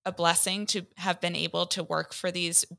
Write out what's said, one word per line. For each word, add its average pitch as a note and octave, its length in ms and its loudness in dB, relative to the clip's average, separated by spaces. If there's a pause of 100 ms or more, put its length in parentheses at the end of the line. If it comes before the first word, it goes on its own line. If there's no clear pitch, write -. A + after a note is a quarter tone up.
a F#3+ 60 -4
blessing F3+ 560 2
to F#3 200 -2 (100)
have F#3 240 -2
been F3 160 -2
able F3 300 -2
to F3 180 -4
work D#3+ 280 -2
for - 200 -4
these F3 320 2 (140)